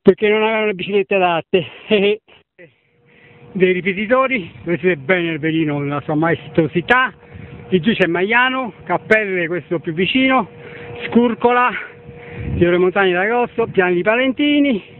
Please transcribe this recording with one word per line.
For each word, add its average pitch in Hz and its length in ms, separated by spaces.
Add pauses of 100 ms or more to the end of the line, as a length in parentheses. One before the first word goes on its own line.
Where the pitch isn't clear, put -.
perché 208 280
non 214 140
avevano 220 240
le 214 80
biciclette 190 400
adatte. 175 520 (220)
<laughs> 208 320 (1300)
Dei 185 200
ripetitori, 202 760 (120)
vedete 175 340
bene 165 360
il 156 60
velino, 151 460
la 143 180
sua 156 120
maestosità, 160 1000 (560)
e 185 120
giù 214 120
c'è 185 140
Maiano, 233 680 (120)
Cappelle, 185 600
questo 165 320
più 160 160
vicino, 262 540 (580)
Scurcola, 240 640 (840)
dietro 175 180
le 180 80
montagne 185 340
d'Agosto, 226 540
piani 180 280
di 175 80
Palentini. 262 960